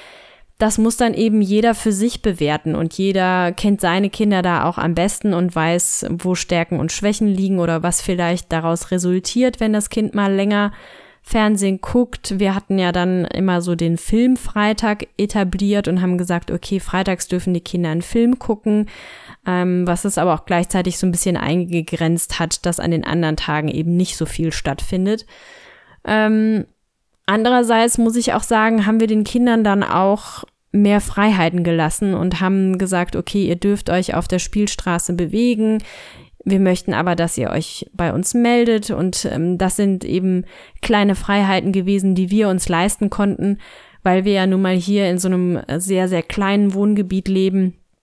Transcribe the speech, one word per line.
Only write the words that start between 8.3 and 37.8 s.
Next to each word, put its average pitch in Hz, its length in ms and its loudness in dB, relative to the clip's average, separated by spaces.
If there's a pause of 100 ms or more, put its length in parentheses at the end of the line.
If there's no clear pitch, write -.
daraus 165 400 -2
resultiert, 185 680 0
wenn 220 140 0
das 208 160 -2
Kind 214 240 -2
mal 196 200 0
länger 202 380 0 (500)
Fernsehen 202 600 0
guckt. 240 580 -2
Wir 190 140 2
hatten 196 240 -2
ja 180 140 2
dann 180 340 0
immer 180 360 0
so 175 140 -2
den 170 220 0
Filmfreitag 214 1120 0 (100)
etabliert 202 680 0
und 180 140 0
haben 180 160 0
gesagt, 175 340 -4
okay, - 280 -4
freitags 185 500 -2
dürfen 180 240 -2
die 170 80 -2
Kinder 175 280 -4
einen 165 120 -2
Film 233 380 0
gucken, 214 500 -2 (560)
ähm, 180 420 0
was 175 180 -2
es 196 120 0
aber 170 160 2
auch 156 120 -4
gleichzeitig 180 520 0
so 190 100 0
ein 180 40 2
bisschen 175 260 0
eingegrenzt 170 1040 -2
hat, - 260 -4
dass 175 140 -2
an 170 120 -2
den 160 140 -2
anderen 160 300 0
Tagen 151 320 -2
eben 170 300 0
nicht 180 180 0
so 165 100 -4
viel 160 260 -4
stattfindet. 190 760 -2 (800)
Ähm, 220 600 2 (600)
andererseits 233 720 2
muss 226 180 2
ich - 180 0
auch 220 100 -2
sagen, 220 420 2
haben 220 140 2
wir 226 80 2
den 214 160 2
Kindern 233 400 2
dann 196 200 2
auch 196 600 0 (300)
mehr 202 280 4
Freiheiten 180 640 2
gelassen 165 520 0
und 175 260 -2
haben 190 360 2
gesagt, 185 380 -2
okay, 196 320 -2
ihr 175 80 0
dürft 202 340 -2
euch 185 260 0
auf 170 120 -2
der 185 120 0
Spielstraße 185 760 -2
bewegen. 220 680 0 (600)
Wir 190 160 2
möchten 185 340 2
aber, 175 220 0
dass 170 220 -2
ihr - 140 -2
euch - 420 -6